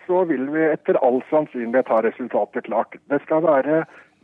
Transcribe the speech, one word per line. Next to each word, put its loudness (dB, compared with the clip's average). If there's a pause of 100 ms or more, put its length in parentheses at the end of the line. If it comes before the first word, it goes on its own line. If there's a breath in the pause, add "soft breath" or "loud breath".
så 2
vil -2
vi 0
etter -2
all 2
sannsynlighet 0
ha 2
resultatet -4
klart. -4 (100)
Det -2
skal -2
være 2 (380 loud breath)